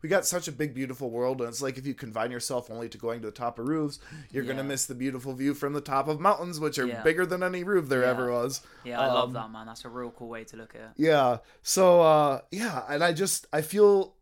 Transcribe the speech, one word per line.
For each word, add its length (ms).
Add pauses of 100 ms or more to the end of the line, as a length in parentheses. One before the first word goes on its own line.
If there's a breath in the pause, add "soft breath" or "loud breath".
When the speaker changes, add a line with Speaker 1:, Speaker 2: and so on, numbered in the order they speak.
Speaker 1:
we 60
got 160
such 220
a 60
big, 200
beautiful 380
world, 300
and 80
it's 120
like, 180
if 60
you 100
confine 360
yourself 400
only 180
to 100
going 240
to 40
the 60
top 260
of 80
roofs, 320 (320 loud breath)
you're 140
gonna 180
Speaker 2:
Yeah. 60
Speaker 1:
miss 180
the 80
beautiful 380
view 200
from 200
the 80
top 260
of 140
mountains, 400
which 180
are 80
Speaker 2:
Yeah. 160
Speaker 1:
bigger 240
than 160
any 220
roof 240
there 140
Speaker 2:
Yeah. 80
Speaker 1:
ever 200
was. 300 (240 loud breath)
Speaker 2:
Yeah, 160
I 80
love 220
Speaker 1:
Um, 40
Speaker 2:
that, 160
man. 160
That's 180
a 40
real 240
cool 160
way 160
to 120
look 200
at 40
it. 160
Speaker 1:
Yeah. 420 (260 soft breath)
So, 380
uh, 400 (100)
yeah, 360
and 140
I 100
just, 400
I 100
feel 600